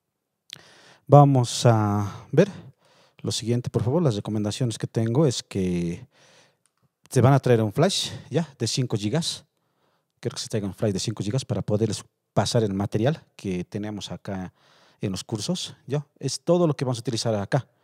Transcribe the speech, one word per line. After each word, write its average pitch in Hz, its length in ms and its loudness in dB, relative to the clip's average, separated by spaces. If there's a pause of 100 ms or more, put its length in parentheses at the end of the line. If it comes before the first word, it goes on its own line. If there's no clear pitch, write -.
(1080)
vamos 139 600 6
a 104 680 2
ver 185 160 4 (680)
lo - 120 -8
siguiente, 117 380 -4
por 110 140 0
favor. 135 200 0
Las 135 120 2
recomendaciones 107 640 -4
que - 80 -6
tengo 117 400 0
es 123 160 -2
que 87 640 -4 (1040)
se 131 100 2
van 131 140 8
a 131 60 4
traer 120 200 4
un 107 140 -2
flash, 175 340 0 (220)
¿ya? 160 180 -2 (100)
De 117 80 -2
cinco 120 300 -2
gigas. 107 480 -4 (760)
Quiero - 160 -6
que - 60 -10
se - 80 -10
traiga 101 180 -4
un 92 60 -6
flash 107 220 -2
de 92 40 -2
cinco 104 240 -6
gigas 113 220 -2
para - 160 -4
poderles 104 420 -2 (300)
pasar 113 300 2
el 101 100 -2
material 107 500 -2 (140)
que 90 280 -6
tenemos 104 460 -10
acá 95 440 -10 (440)
en 107 120 -4
los 92 140 -6
cursos, - 520 -6 (100)
¿ya? 143 200 -4 (120)
Es - 220 -6
todo 175 260 4
lo 147 80 2
que 131 120 -4
vamos 123 100 -2
a 113 40 -10
utilizar 117 340 -2
acá. 104 340 -2 (160)